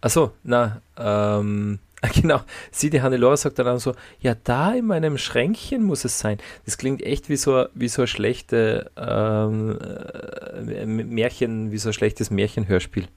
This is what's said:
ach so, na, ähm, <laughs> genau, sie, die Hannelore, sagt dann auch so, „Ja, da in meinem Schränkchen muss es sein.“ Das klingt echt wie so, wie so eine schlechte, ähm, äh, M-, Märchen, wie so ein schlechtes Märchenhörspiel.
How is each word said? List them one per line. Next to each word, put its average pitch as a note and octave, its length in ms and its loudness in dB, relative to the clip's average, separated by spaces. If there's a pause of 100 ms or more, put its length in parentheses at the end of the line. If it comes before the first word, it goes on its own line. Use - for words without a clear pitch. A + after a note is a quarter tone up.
ach A#2 80 0
so, D#3 220 2 (100)
na, A#2+ 400 0 (160)
ähm, G#2 800 0 (240)
<laughs> A2 120 0
genau, D3 260 4 (300)
sie, - 200 -2
die C#3+ 120 4
Hannelore, C3 360 6
sagt - 200 -2
dann B2 100 2
auch B2 120 0
so, B2 140 -2 (260)
„Ja, B2 140 2 (100)
da C#3+ 300 2
in B3 120 0
meinem D#3+ 300 2
Schränkchen A3 680 0
muss E3+ 200 0
es A#2+ 140 -2
sein.“ G#2+ 180 -2 (300)
Das G#2+ 120 -6
klingt C3 240 -2
echt C#3 280 -4
wie C#3+ 60 2
so, C3 380 4
wie A#2+ 140 -2
so B2+ 140 0
eine A#2+ 60 2
schlechte, A2+ 920 0
ähm, A2 840 0
äh, - 1000 -10
M-, A2 260 -4
Märchen, A2+ 640 -2
wie G#2+ 60 -4
so G#2+ 120 -2
ein - 40 -2
schlechtes - 360 0
Märchenhörspiel. G2 880 0